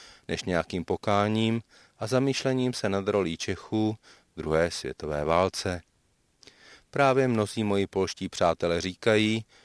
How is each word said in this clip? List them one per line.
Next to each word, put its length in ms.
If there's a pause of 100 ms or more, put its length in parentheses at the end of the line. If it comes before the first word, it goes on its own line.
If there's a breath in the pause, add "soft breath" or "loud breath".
(280 loud breath)
než 160
nějakým 420
pokáním 760 (380 soft breath)
a 80
zamýšlením 640
se 160
nad 180
rolí 300
Čechů 600 (380 soft breath)
v 40
druhé 320
světové 540
válce. 560 (1080 loud breath)
Právě 360
mnozí 360
moji 240
polští 420
přátelé 520
říkají, 640 (200 soft breath)